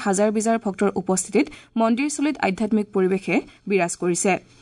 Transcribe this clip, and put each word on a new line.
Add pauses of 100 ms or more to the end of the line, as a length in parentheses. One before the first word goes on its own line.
হাজাৰ
বিজাৰ
ভক্তৰ (100)
উপস্থিতিত (300)
মন্দিৰস্থলীত (100)
আধ্যাত্মিক
পৰিৱেশে (300)
বিৰাজ
কৰিছে। (300)